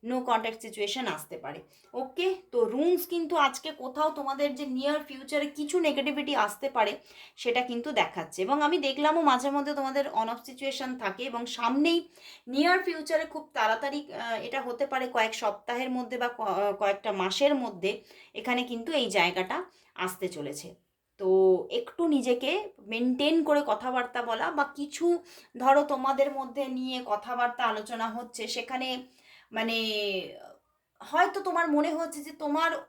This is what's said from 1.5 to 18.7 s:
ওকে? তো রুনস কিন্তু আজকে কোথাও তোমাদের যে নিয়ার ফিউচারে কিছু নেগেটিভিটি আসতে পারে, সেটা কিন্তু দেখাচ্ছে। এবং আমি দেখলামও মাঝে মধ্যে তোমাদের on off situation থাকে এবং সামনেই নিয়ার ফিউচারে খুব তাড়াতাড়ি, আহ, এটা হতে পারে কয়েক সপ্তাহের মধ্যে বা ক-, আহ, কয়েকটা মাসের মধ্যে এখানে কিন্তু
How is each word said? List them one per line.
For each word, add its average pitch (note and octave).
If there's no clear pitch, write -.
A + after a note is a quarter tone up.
ওকে? F4
তো A#3+
রুনস D4+
কিন্তু E4+
আজকে D4
কোথাও C#4
তোমাদের C#4+
যে C#4+
নিয়ার C4+
ফিউচারে C#4+
কিছু D4
নেগেটিভিটি C#4+
আসতে G#3+
পারে, G#3+
সেটা A#3+
কিন্তু B3
দেখাচ্ছে। F3
এবং C#4
আমি D#4+
দেখলামও D4
মাঝে C4+
মধ্যে C#4+
তোমাদের C#4
on A3
off A#3+
situation C4
থাকে A#3
এবং A#3+
সামনেই C#4
নিয়ার D#4
ফিউচারে D#4+
খুব D#4
তাড়াতাড়ি, B3+
আহ, A#3
এটা B3+
হতে A#3+
পারে C4
কয়েক A3+
সপ্তাহের A#3+
মধ্যে B3+
বা A#3+
ক-, A#3+
আহ, G3+
কয়েকটা G3+
মাসের G3
মধ্যে G3+
এখানে B3
কিন্তু A#3